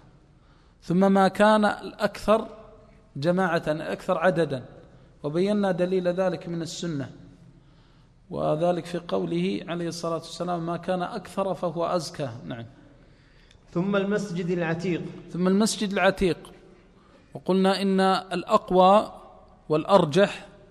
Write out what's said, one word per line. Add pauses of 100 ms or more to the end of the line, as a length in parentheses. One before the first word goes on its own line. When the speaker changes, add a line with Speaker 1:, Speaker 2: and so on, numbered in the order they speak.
(840)
Speaker 1:
ثم
ما
كان
الأكثر (680)
جماعة،
أكثر
عدداً، (580)
وبينا
دليل
ذلك
من
السنة، (1200)
وذلك
في
قوله
عليه
الصلاة
والسلام:
"ما
كان
أكثر
فهو
أزكى". (140)
نعم. (1080)
Speaker 2:
ثم
المسجد
العتيق. (300)
Speaker 1:
ثم
المسجد
العتيق، (960)
وقلنا
إن
الأقوى (560)
والأرجح (220)